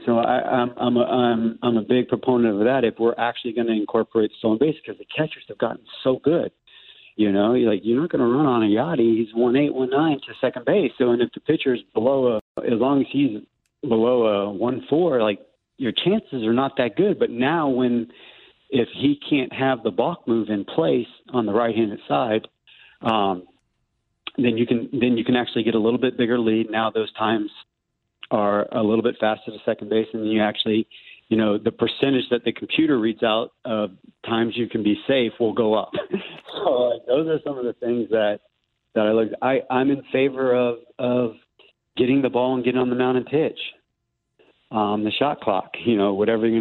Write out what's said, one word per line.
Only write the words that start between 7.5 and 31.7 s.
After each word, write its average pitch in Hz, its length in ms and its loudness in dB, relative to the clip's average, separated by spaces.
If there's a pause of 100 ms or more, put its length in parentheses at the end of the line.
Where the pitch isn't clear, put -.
you're 120 180 4
like, 98 120 0
you're 117 160 0
not 165 120 -2
gonna 127 160 2
run 135 180 4
on 120 180 4
a 110 40 4
Yadi. 117 500 2
He's 113 180 -2
one 120 220 4
eight, 143 160 2
one 131 160 -2
nine 143 320 2
to 120 180 -16
second 123 260 -2
base. 165 320 2
So, 123 140 2
and 120 100 2
if 117 120 0
the - 80 -14
pitcher's 139 400 0 (120)
below 123 440 2
a, - 280 -12
as 117 140 0
long 135 220 2
as 120 100 -2
he's 127 300 -2 (400)
below 117 440 2
a 101 260 0
one 92 380 -4
four, 151 320 2
like, 104 180 0 (380)
your 123 160 -2
chances 175 500 -2
are 110 100 2
not 131 240 -2
that 120 180 -2
good. 185 240 2
But 117 100 0
now 139 400 0
when, 120 380 0 (600)
if 120 240 0
he 143 260 0 (100)
can't 135 240 0
have 131 300 0
the 110 80 -2
balk 156 360 -2
move 113 220 0
in 101 160 -2
place 143 420 0 (260)
on 120 120 0
the 101 80 -2
right-handed 113 540 0
side, 123 400 0 (540)
um, 98 420 0 (920)
then 120 200 2
you 117 100 2
can, 120 240 -2
then 123 260 2
you 110 60 0
can 127 140 0
actually 120 260 -2
get 113 120 0
a 113 40 2
little 117 200 2
bit 123 180 -2
bigger 123 200 0
lead. 110 320 0
Now 110 220 -2
those 107 220 -4
times 107 360 -2 (840)
are 104 360 0 (100)
a 113 60 0
little 110 180 2
bit 120 180 -2
faster 107 320 -2
to 107 140 -14
second 107 240 -4
base, 110 240 0
and 110 160 -4
you 107 120 2
actually, 107 440 0 (440)
you 110 80 0
know, 107 200 2
the 110 140 -4